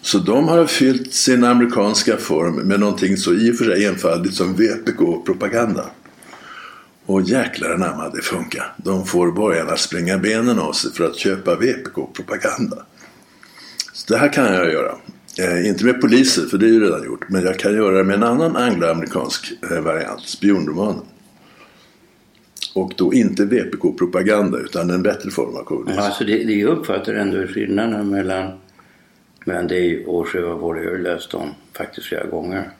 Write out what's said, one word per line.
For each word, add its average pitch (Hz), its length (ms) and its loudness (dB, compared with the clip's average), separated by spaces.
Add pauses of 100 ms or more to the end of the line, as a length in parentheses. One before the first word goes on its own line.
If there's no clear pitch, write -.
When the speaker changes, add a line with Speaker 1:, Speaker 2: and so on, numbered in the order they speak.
Speaker 1:
Så - 160 0
de 117 300 2
har 165 180 6
fyllt 131 480 2
sin 123 300 4
amerikanska 120 720 4
form 82 380 0
med 98 260 2
någonting 98 360 2
så 87 180 2
i 113 180 4
och 117 40 0
för 120 80 0
sig 104 200 4
enfaldigt 90 500 0
som 92 200 0
V 107 140 4 (180)
P 117 60 0
K-propaganda. 95 960 0 (1160)
Och 98 160 2
jäklar 107 480 -2
anamma, 82 380 -4
det - 140 -8
funkar. - 540 -6
De 92 300 -2
får 87 260 2
borgarna 82 440 0
springa 90 420 -2
benen 110 400 2
av 78 140 -2
sig - 200 -4
för - 120 0
att 73 120 -2
köpa 92 400 0
V 107 160 2
P - 220 -8
K-propaganda. - 800 -4 (1160)
Så - 200 -6
det 113 60 2
här 143 140 4
kan 143 120 2
jag 90 280 2
göra. 76 220 -2 (440)
Eh, 87 280 0
inte 101 180 0
med 123 160 2
poliser, 120 460 4
för 98 120 -2
det 107 80 6
är 113 40 6
ju 113 140 6
redan 82 200 0
gjort. - 240 -10
Men 95 140 0
jag 92 160 0
kan 104 160 0
göra 98 240 4
det 95 60 4
med 98 120 2
en 104 60 2
annan 127 340 2
angloamerikansk, 85 960 -2 (180)
eh, 82 100 -2
variant, 78 400 -4
spionromanen. 95 840 0 (1700)
Och 92 220 -2
då - 180 2
inte 101 300 2
V 107 180 2
P - 180 -6
K-propaganda, 95 800 0
utan 87 320 -4
en 92 120 0
bättre 101 280 -2
form 58 260 -4
av - 80 -10
kommunism. 80 340 -4
Speaker 2:
Ja, 101 80 0
alltså 101 180 -4
det, 107 200 0
det 110 100 0
jag 113 240 2
uppfattar 101 360 -4
ändå 95 320 -2
skillnaden 104 640 -2
mellan, 95 480 -4 (840)
mellan 87 220 -4
dig 87 400 0
och 85 220 -2
Sjö 90 140 -4
och 85 180 -6
Vård, 82 180 -4
jag 85 120 -6
har 92 80 -4
läst 87 320 -6
dem - 180 -6 (240)
faktiskt - 340 -12
flera - 200 -6
gånger. 90 540 -6